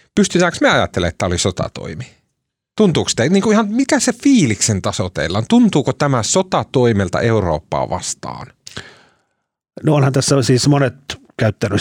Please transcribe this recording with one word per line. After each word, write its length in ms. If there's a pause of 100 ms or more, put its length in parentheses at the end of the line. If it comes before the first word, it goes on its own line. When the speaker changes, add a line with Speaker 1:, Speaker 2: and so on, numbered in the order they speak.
(140)
Speaker 1:
pystytäänkö 460
me 100
ajattelemaan, 380
että 100
tämä 100
oli 100
sotatoimi? 680 (720)
Tuntuuko 400
te, 120
niinku 220
ihan, 200
mikä 300
se 120 (100)
fiiliksen 600
taso 280
teillä 280
on? 100
Tuntuuko 440
tämä 300
sotatoimelta 1000
Eurooppaa 720
vastaan? 560 (1400)
Speaker 2:
No 120
onhan 180
tässä 300
siis 260
monet 260 (420)
käyttänyt 440